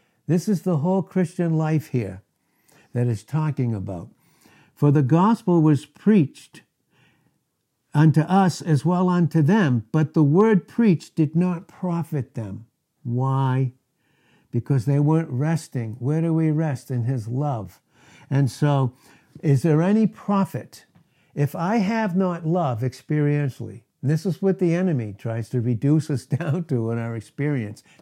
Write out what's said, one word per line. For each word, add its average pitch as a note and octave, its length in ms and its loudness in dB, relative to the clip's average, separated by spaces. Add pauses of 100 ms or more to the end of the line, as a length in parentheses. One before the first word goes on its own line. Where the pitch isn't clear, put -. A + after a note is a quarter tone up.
(260)
This E3+ 220 -2
is G3 160 -2
the F3 140 0
whole F3+ 260 -2
Christian E3+ 520 -2
life D#3 340 -2
here G2 340 -6 (680)
that A#2+ 120 0
is A#2 180 -2
talking C#3 520 -4
about. F#2+ 340 -10 (640)
"For D3 180 2
the D3 120 4
gospel F3 580 2
was D3+ 240 2
preached - 760 0 (1300)
unto D#3 260 6
us F#3 400 2
as D3+ 240 0
well F3+ 240 0
unto E3+ 320 2
them, D3 500 2
but D#3 220 0
the D#3+ 100 4
word F#3+ 440 4
preached - 480 0
did D#3 200 0
not F3 320 -2
profit E3 680 -6
them." G#2 300 -12 (380)
Why? C3 720 -2 (760)
Because A#2+ 340 -2
they C#3+ 140 0
weren't D#3 300 0
resting. B2+ 720 -4
Where D3+ 220 -2
do E3 120 0
we D#3+ 180 0
rest? D3+ 400 -4
In A#2+ 120 -2
his A#2 240 -4
love. B2 520 -6 (500)
And C3+ 220 2
so, C#3 420 0 (480)
is C#3 200 2
there D#3 200 4
any G#3 240 4
profit - 800 -4 (520)
if D3 180 -2
I F3+ 220 -2
have G#3 400 0
not F3 300 -2
love D3+ 340 0
experientially, D3 1040 -2 (180)
and C3 80 -2
this D#3 160 0
is F3 160 -4
what F#3+ 160 0
the E3+ 160 2
enemy D3+ 420 -2
tries A2+ 340 -8
to B2+ 120 -2
reduce C#3 480 0
us C#3 160 -4
<laughs> C3 140 -4
down E3+ 260 -4
to A2+ 240 -2
in A#2 80 -4
our A#2 180 -6
experience, A#2 680 -6 (180)